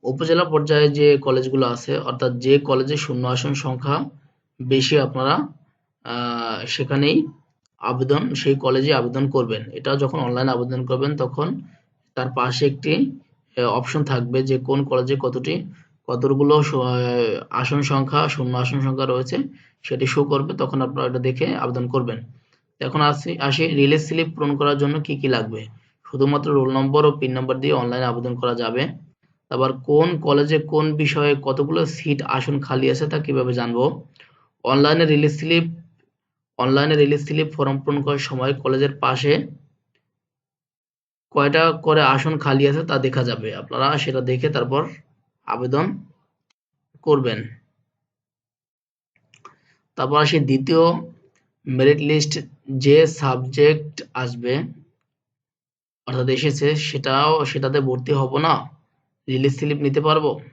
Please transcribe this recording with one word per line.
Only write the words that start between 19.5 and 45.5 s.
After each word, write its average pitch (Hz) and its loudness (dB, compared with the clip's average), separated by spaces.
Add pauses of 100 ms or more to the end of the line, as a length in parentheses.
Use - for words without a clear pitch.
সেটি 131 -4
শো 143 2
করবে, 143 -2
তখন 139 -2
আপনারা 127 -4
এটা 127 -4
দেখে 127 -2
আবেদন 123 -4
করবেন। 120 -4 (640)
এখন 139 -2
আসি, 147 0
আসি 139 0
রিলিজ 143 4
স্লিপ 160 -2
পূরণ 143 -2
করার 143 0
জন্য 143 0
কি 147 -6
কি 139 -4
লাগবে। 110 -2 (440)
শুধুমাত্র 143 0
রোল 131 2
নম্বর 135 2
ও 147 6
পিন 131 -4
নম্বর 127 -2
দিয়ে 147 0
অনলাইনে 123 -2
আবেদন 120 -4
করা 120 -2
যাবে। 120 -4 (680)
আবার 131 0
কোন 147 2 (120)
কলেজে 147 2
কোন 151 0 (100)
বিষয়ে 147 0 (100)
কতগুলো 147 0
সিট 143 -4
আসন 135 -2
খালি 135 0
আছে 139 -2
তা 151 -4
কিভাবে 131 -2
জানবো? 120 -2 (800)
অনলাইনে 147 4
রিলিজ 151 2
স্লিপ, 165 2 (920)
অনলাইনে 139 2
রিলিজ 147 4
স্লিপ 156 -2
ফর্ম 139 -2
পূরণ 143 -2
করার 143 -2
সময় 135 -4
কলেজের 135 0
পাশে 131 0 (2000)
কয়টা 156 4
করে 156 2
আসন 139 2
খালি 139 4
আছে 151 0
তা 143 0
দেখা 131 0
যাবে। 110 -6
আপনারা 131 -2
সেটা 131 -2
দেখে 127 -2
তারপর 131 -2 (640)
আবেদন 127 -2 (1200)